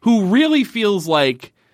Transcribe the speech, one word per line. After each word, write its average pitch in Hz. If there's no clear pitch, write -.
who 220
really 294
feels 208
like 135